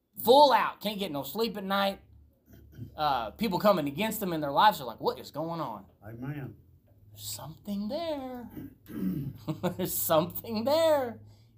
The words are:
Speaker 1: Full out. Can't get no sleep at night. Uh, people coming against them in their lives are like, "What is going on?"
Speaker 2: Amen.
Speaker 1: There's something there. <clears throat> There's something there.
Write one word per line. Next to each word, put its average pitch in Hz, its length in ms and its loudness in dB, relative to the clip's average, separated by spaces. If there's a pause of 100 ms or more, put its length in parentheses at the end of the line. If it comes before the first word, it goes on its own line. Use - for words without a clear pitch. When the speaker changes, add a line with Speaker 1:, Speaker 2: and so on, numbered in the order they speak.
(240)
Speaker 1:
Full 269 280 10
out. 180 280 2
Can't 208 180 -6
get 185 140 -4
no 143 100 -4
sleep 208 340 -4
at 196 80 -6
night. 196 360 0 (960)
Uh, 131 340 0
people 185 280 -2
coming 175 280 4
against 196 340 -4
them 185 120 -2
in 160 80 -2
their 143 100 -2
lives 175 300 4
are 139 40 -8
like, 110 160 -10
"What 226 180 -2
is 107 120 -14
going 165 300 -6
on?" 110 240 -8 (200)
Speaker 2:
Amen. 120 500 -10 (580)
Speaker 1:
There's - 100 -20
something 202 680 -8
there. 262 600 -6 (400)
<clears throat> 175 880 -4
There's 185 180 -4
something 175 680 0
there. 285 540 2 (400)